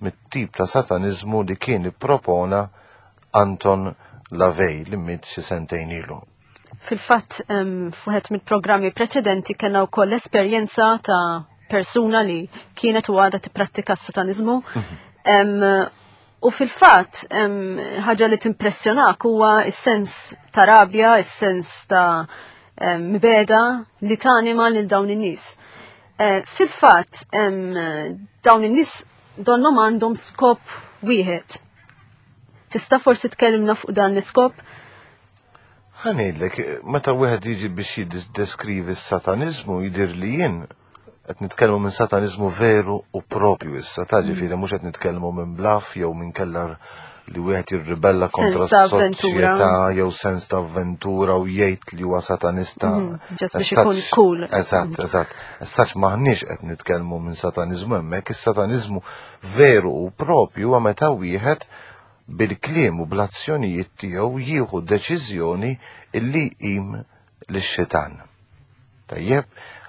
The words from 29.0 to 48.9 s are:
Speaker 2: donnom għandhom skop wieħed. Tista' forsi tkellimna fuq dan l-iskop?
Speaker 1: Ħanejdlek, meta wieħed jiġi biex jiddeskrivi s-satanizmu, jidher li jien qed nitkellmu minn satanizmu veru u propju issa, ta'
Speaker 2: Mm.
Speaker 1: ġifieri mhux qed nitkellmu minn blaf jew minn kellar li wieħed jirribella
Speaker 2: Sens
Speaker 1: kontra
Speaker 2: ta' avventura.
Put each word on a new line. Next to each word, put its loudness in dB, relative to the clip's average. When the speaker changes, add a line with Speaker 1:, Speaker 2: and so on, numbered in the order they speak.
Speaker 2:
donnom 4
għandhom 2
skop 0
wieħed. -2
Tista' 0
forsi 2
tkellimna 2
fuq -8
dan 2
l-iskop? 2
Speaker 1:
Ħanejdlek, -4
meta -2
wieħed 0
jiġi -6
biex -8
jiddeskrivi -8
s-satanizmu, -4
jidher -4
li -6
jien -2
qed -12
nitkellmu 2
minn -2
satanizmu -2
veru 0
u -8
propju -2
issa, -8
ta' 2
Speaker 2:
Mm. -2
Speaker 1:
ġifieri -4
mhux -6
qed -6
nitkellmu -6
minn -8
blaf 0
jew -2
minn -10
kellar -8
li -12
wieħed -2
jirribella 2
Speaker 2:
Sens -6
Speaker 1:
kontra 2
Speaker 2:
ta' 6
avventura. 2